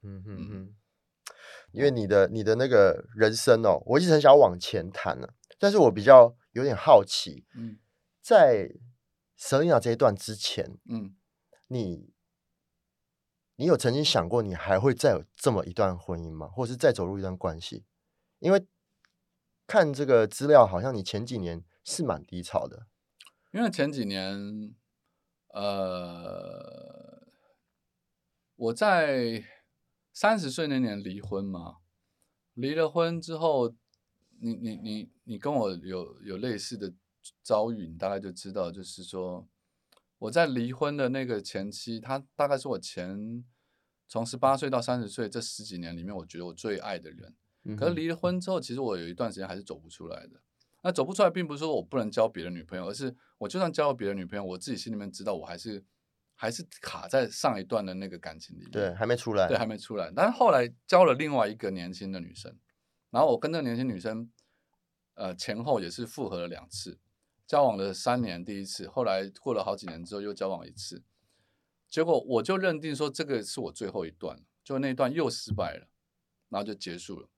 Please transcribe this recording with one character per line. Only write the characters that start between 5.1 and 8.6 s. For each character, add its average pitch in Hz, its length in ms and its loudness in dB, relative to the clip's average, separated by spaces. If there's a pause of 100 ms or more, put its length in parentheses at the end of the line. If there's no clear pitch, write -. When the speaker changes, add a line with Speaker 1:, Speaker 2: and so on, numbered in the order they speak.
Speaker 1:
啊， - 40 -12 (300)
但 202 100 2
是 202 100 4
我 143 120 10
比 101 140 -4
较 123 320 12 (160)
有 120 100 -2
点 135 140 0
好 113 280 8
奇， 71 400 -8 (120)
Speaker 2:
嗯。 117 200 -12 (440)
Speaker 1:
在 131 500 8 (640)